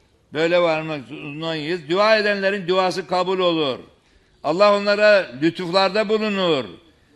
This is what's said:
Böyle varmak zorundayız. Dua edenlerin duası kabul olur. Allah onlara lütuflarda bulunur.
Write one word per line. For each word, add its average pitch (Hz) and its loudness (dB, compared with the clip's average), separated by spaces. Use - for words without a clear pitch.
Böyle 165 2
varmak 156 -2
zorundayız. 156 -8
Dua 208 4
edenlerin 202 -2
duası 185 0
kabul 185 -2
olur. 160 0
Allah 202 4
onlara 202 4
lütuflarda 185 0
bulunur. 196 0